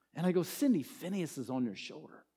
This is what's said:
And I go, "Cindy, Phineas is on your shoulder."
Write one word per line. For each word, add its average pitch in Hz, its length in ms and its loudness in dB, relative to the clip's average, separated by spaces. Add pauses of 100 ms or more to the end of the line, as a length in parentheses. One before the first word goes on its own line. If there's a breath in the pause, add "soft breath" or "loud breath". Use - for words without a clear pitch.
(140)
And 165 120 0
I 180 60 6
go, 175 100 4
"Cindy, 190 400 4
Phineas 175 560 -4
is 117 100 -4
on 127 160 0
your 101 120 -2
shoulder." - 480 -14 (120)